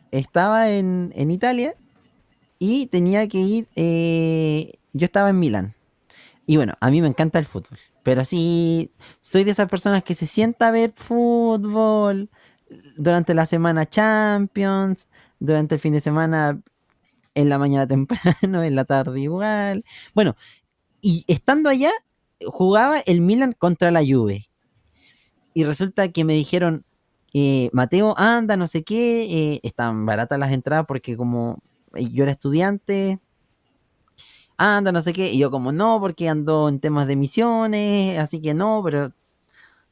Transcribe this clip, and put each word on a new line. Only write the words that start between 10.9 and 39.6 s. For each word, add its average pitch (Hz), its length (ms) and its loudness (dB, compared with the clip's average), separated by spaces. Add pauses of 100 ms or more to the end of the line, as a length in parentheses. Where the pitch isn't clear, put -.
fútbol 220 1300 0 (680)
durante 170 360 2
la 160 120 2
semana 165 420 0
Champions, 202 1200 0 (320)
durante 151 360 0
el 147 60 -6
fin 151 120 0
de 147 80 0
semana, 156 600 0 (720)
en 143 160 2
la 139 80 2
mañana 139 300 2
<laughs> - 0 -
temprano, 175 760 0
en 147 120 -2
la 131 100 0
tarde 135 360 -2
igual. 202 640 -4 (300)
Bueno, 190 220 2 (640)
y 170 260 0
estando 285 420 2
allá, 269 220 2 (540)
jugaba 220 540 2
el 175 220 2
Milan 233 360 2
contra 175 340 0
la 165 140 4
Juve. 107 440 0 (1080)
Y 160 80 2
resulta 185 460 -2
que 165 160 0
me 156 80 2
dijeron, 160 520 0 (480)
eh, 135 400 2
"Mateo, 175 440 2
anda, 220 380 2
no 180 120 -2
sé 160 160 -6
qué, 233 400 -2 (320)
eh, - 80 -8
están 113 420 -4
baratas 110 320 -2
las 139 140 -2
entradas 147 360 -2
porque 127 300 -8
como, 120 420 -4 (360)
eh, 120 160 -4
yo 127 120 0
era 139 100 0
estudiante, 190 840 -2 (1400)
anda, 202 340 2
no 170 100 0
sé 165 120 -4
qué", 185 180 -4
y 123 60 0
yo 139 140 2
como, 131 200 -4
"No, 214 280 0
porque 170 300 -4
ando 151 400 0
en 139 100 -2
temas 147 280 0
de 139 80 0
misiones, 208 1040 0
así 156 220 -6
que 151 120 -4
no, 208 300 0
pero 147 280 -2 (800)